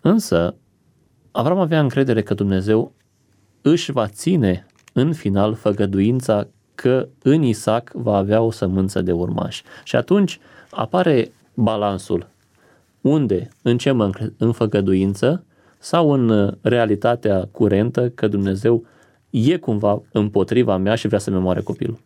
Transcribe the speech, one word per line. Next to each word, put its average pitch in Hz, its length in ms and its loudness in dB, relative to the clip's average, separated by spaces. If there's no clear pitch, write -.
Însă, 156 540 0
Avram 175 260 0
avea 165 220 2
încredere 131 420 2
că 101 120 -4
Dumnezeu 101 600 0
își 156 300 0
va 117 160 0
ține 104 580 0
în 147 200 0
final 104 400 -2
făgăduința 104 960 0
că 127 320 0
în 156 180 4
Isaac 113 520 -2
va 113 220 -2
avea 101 260 2
o 113 100 0
sămânță 95 500 -2
de 90 100 -2
urmași. - 520 -4
Și - 120 -6
atunci 180 440 0
apare 160 600 -2
balansul. 104 760 -2
Unde? 131 480 0
În 120 160 2
ce 139 140 0
mă 117 120 2
încred? 101 340 -4
În 113 140 0
făgăduință 101 920 0
sau 165 340 0
în, 127 180 2
uh, 104 320 2
realitatea 110 880 0
curentă 113 580 0
că 110 180 -4
Dumnezeu 104 580 0
e 139 280 2
cumva 104 440 0
împotriva 104 680 0
mea 101 180 0
și 113 120 -6
vrea 98 120 0
să-mi 95 180 -4
omoare 92 240 0
copilul? - 440 -8